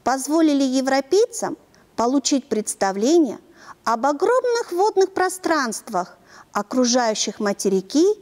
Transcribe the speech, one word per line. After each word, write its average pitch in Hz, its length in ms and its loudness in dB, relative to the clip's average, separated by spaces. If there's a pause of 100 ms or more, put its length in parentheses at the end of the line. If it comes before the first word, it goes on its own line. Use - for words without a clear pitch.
позволили 285 580 2
европейцам 269 960 0 (380)
получить 262 520 0
представление 214 920 0 (420)
об 226 240 -2
огромных 466 640 0
водных 381 420 2
пространствах, 277 1040 -4 (360)
окружающих 233 880 -2
материки 202 640 0 (180)